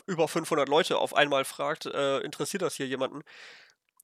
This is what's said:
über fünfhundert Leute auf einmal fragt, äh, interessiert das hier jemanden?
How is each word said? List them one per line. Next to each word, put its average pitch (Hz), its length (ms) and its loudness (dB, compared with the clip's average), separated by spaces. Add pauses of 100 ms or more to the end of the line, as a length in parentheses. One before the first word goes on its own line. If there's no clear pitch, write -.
über 165 200 2
fünfhundert 156 420 0
Leute 156 300 4
auf - 160 0
einmal 143 300 4
fragt, 151 420 -4
äh, 139 340 0
interessiert 151 420 -4
das 151 120 -2
hier 139 140 -4
jemanden? 131 340 -4 (800)